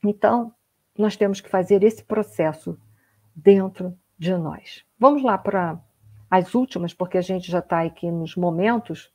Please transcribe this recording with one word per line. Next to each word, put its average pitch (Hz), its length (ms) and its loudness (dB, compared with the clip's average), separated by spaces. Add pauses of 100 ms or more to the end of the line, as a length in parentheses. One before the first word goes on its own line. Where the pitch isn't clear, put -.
Então, 220 500 0 (440)
nós 208 180 0
temos 196 260 0
que - 80 -20
fazer 190 340 2
esse 220 200 2
processo 175 760 -4 (560)
dentro 190 600 2 (200)
de 180 180 -2
nós. - 500 -8 (120)
Vamos 269 260 4
lá 214 140 2
para 175 420 -2 (500)
as 185 260 2
últimas, 180 380 -2
porque 180 240 -4
a 180 40 0
gente 180 300 -6
já 175 100 0
tá 170 200 -2
aqui 165 280 -6
nos 165 260 -6
momentos 180 800 -2